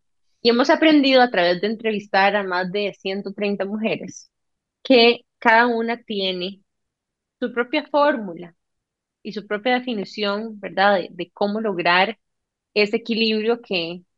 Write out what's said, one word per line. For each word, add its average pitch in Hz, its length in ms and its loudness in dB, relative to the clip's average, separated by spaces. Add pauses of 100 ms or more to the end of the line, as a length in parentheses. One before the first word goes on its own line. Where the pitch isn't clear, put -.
(420)
Y 233 80 2
hemos 233 200 2
aprendido 302 520 4
a 247 100 4
través 180 300 2
de 196 60 -2
entrevistar 208 680 0
a 208 80 0
más 185 280 -4
de 202 220 -4
ciento 196 400 -8
treinta 202 320 -4
mujeres 202 640 -6 (540)
que 240 380 4 (180)
cada 233 280 4
una 233 360 -2
tiene 190 580 -6 (800)
su 247 140 -6
propia 240 340 -4
fórmula 214 680 -2 (680)
y 214 100 -10
su 208 140 -10
propia 214 280 -2
definición, 214 840 -6
¿verdad? 190 380 2
De, 170 140 -6
de 175 220 -10
cómo 208 280 -4
lograr 190 580 0 (540)
ese 208 240 2
equilibrio 226 640 -2
que 175 400 -6 (160)